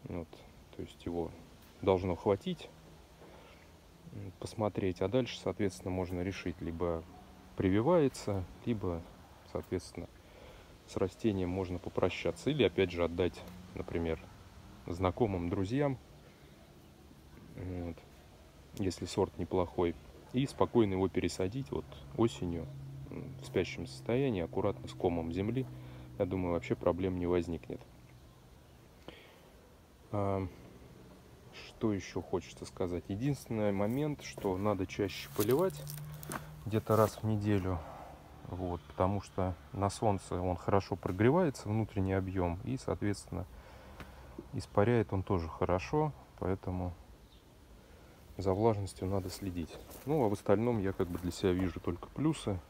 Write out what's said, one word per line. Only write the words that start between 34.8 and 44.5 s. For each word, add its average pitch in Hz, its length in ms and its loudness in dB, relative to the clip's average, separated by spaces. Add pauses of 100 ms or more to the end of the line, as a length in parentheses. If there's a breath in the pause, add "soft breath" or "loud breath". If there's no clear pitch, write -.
чаще - 500 -2
поливать, 139 420 2 (840 loud breath)
где-то 107 300 2
раз 107 260 6
в - 20 -8
неделю, 104 540 2 (680 loud breath)
вот, 90 400 -4
потому 95 340 2
что 92 320 0 (180)
на 98 200 2
солнце 95 500 0
он 90 140 2
хорошо - 400 2
прогревается, 123 720 4
внутренний 104 440 2
объем, 92 500 0
и, 120 140 -2
соответственно, 92 680 -2 (1080 loud breath)